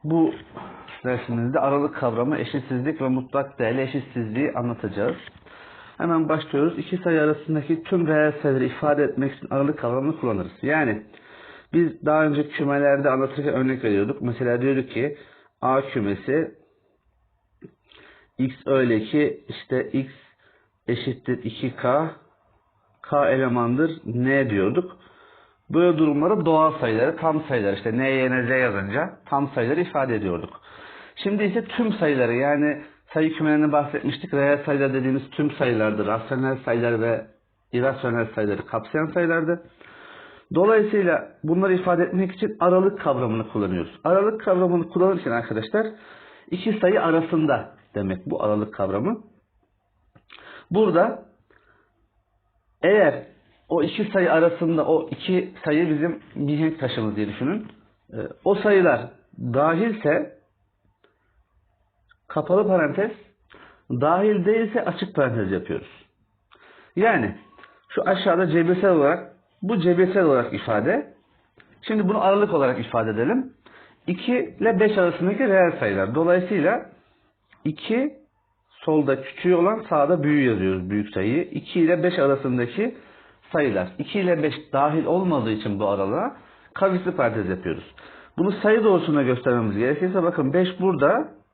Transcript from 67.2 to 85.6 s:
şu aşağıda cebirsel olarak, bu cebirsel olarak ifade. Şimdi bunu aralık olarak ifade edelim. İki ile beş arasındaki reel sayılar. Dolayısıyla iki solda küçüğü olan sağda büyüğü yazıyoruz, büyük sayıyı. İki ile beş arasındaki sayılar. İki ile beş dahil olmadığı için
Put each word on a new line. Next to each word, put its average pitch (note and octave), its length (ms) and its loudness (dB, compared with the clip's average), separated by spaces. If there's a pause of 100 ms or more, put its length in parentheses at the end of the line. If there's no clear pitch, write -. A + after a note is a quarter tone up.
şu - 140 -2
aşağıda F#3 440 2
cebirsel F3 440 2
olarak, D#3+ 420 2 (300)
bu G3 180 -2
cebirsel F3+ 440 4
olarak B2+ 300 2
ifade. A#2+ 600 -2 (680)
Şimdi G#3 260 0
bunu G3 160 0
aralık G3+ 300 2
olarak B2+ 320 0
ifade A2+ 240 -2
edelim. D3+ 420 -2 (540)
İki A#3+ 540 -2
ile G3+ 200 2
beş G#3+ 180 4
arasındaki F#3 500 0
reel F3+ 320 4
sayılar. G2 340 0
Dolayısıyla F3+ 760 0 (760)
iki A3+ 480 -2 (560)
solda C#3 540 0
küçüğü - 320 0
olan G#3 340 2
sağda D#3 340 2
büyüğü D3 280 4
yazıyoruz, F#2+ 400 0
büyük G#2 240 -4
sayıyı. A2+ 280 0
İki - 380 -4
ile E3 220 4
beş F3+ 160 0
arasındaki C#3 760 0 (580)
sayılar. G2+ 360 0 (100)
İki - 220 -4
ile F3 220 2
beş D3 120 -2 (180)
dahil D3 320 2
olmadığı D#3 460 0
için G#2 300 -4